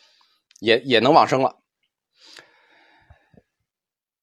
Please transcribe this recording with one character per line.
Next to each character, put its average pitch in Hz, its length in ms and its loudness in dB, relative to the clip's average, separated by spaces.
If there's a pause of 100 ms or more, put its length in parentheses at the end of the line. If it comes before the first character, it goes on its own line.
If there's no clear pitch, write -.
(600)
也， 110 200 0
也 131 200 -2
能 127 120 0
往 131 140 4
生 135 160 -4
了。 127 140 -6 (2750)